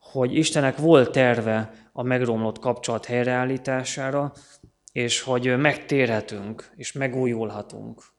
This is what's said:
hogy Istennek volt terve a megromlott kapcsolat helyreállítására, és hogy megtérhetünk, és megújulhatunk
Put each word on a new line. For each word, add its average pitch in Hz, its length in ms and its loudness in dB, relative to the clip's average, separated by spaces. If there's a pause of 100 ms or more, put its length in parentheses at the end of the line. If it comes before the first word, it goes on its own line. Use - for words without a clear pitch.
(100)
hogy 127 260 0
Istennek 151 420 2
volt 147 320 8
terve 113 640 2 (200)
a 127 100 -8
megromlott 117 560 0
kapcsolat 120 460 -4
helyreállítására, 131 1300 -2 (600)
és 120 280 -2
hogy 127 380 0
megtérhetünk, 113 1200 -2
és - 160 -14
megújulhatunk 113 1080 -6 (160)